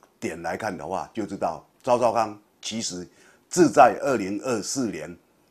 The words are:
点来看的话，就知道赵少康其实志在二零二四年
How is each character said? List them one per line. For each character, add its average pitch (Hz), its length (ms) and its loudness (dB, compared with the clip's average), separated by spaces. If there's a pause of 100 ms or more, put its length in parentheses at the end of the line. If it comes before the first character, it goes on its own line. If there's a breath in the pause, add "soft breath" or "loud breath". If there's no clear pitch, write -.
(200)
点 85 220 -8
来 85 160 -6
看 104 180 -6
的 71 100 -12
话， 87 280 -6
就 104 100 -6
知 98 140 -10
道 82 260 -4 (180)
赵 123 160 2
少 117 140 2
康 107 260 -2 (220)
其 113 220 -8
实 90 260 -8 (400 soft breath)
志 180 220 6
在 123 320 8
二 135 140 0
零 101 260 -4
二 120 180 -2
四 117 300 -4
年 80 200 -10 (400)